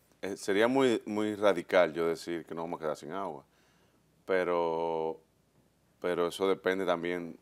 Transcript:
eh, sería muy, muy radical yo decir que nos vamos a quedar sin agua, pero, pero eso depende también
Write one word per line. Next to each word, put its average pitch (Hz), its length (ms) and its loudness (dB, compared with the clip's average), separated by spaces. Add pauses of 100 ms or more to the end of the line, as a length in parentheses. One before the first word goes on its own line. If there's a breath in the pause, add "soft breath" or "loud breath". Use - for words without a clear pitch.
(220)
eh, 95 140 -6
sería 104 300 4
muy, 127 400 4
muy 107 300 -2
radical 90 560 4
yo 82 160 0
decir 82 360 -6
que - 100 -14
nos 82 100 -6
vamos 85 160 -8
a - 20 -10
quedar 76 140 -4
sin 73 160 -14
agua, 87 320 -10 (800)
pero, 82 960 0 (800)
pero 87 260 0
eso 95 220 -2
depende 95 360 0
también 87 580 -2